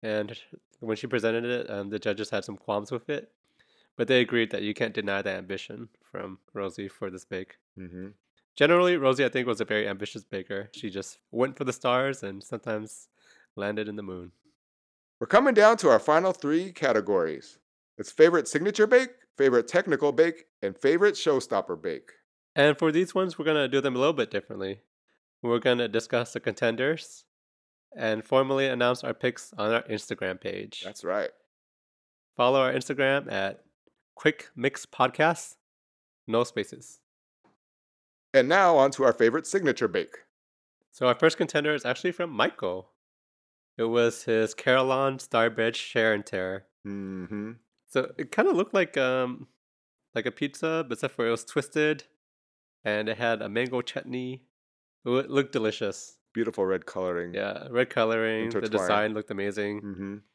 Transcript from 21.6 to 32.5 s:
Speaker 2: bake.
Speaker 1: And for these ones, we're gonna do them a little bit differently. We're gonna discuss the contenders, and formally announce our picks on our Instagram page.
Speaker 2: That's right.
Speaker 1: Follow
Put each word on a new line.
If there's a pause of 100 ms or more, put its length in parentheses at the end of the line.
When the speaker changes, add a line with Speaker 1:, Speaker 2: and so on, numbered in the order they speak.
Speaker 2:
bake. (440)
Speaker 1:
And
for
these
ones,
we're
gonna
do
them
a
little
bit
differently. (640)
We're
gonna
discuss
the
contenders, (680)
and
formally
announce
our
picks
on
our
Instagram
page.
Speaker 2:
That's
right. (1080)
Speaker 1:
Follow